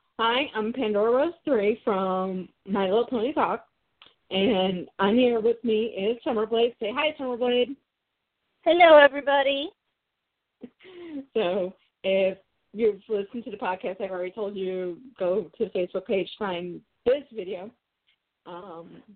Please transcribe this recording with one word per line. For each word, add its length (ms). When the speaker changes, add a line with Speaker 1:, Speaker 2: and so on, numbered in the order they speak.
Speaker 1:
hi, 340
I'm 160
Pandora 400
Rose 220
three 400
from 680
My 240
Little 160
Pony 260
Talk, 320
and 560
on 180
the 80
air 160
with 240
me 200
is 300
Summerblade. 520
Say 160
hi, 240
Summerblade. 560
Speaker 2:
Hello, 340
everybody. 720
Speaker 1:
So, 400
if 340
you've 360
listened 360
to 60
the 60
podcast, 440
I've 100
already 220
told 240
you, 420
go 400
to 60
the 60
Facebook 360
page, 220
find 420
this 260
video. 380
Um, 560